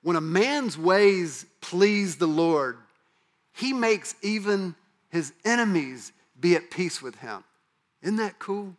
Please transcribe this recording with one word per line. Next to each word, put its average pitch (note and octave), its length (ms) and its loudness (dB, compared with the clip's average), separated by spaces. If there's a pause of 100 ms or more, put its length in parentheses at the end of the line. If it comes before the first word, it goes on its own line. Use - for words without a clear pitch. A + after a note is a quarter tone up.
"When E3+ 140 0
a D#3+ 40 0
man's G3 580 0
ways F#3 640 2 (160)
please G3 560 2
the E3 100 0
Lord, D3+ 520 0 (720)
he C4 200 -4
makes A3+ 500 0
even G3+ 520 -2 (360)
his D#3 220 -4 (120)
enemies F3+ 680 0 (260)
be F3 180 4
at E3 140 -4
peace F3 320 -4
with B2 140 -12
him." G#2+ 280 -12 (560)
Isn't G3 160 -2
that G#3+ 220 -4
cool? G3+ 400 -8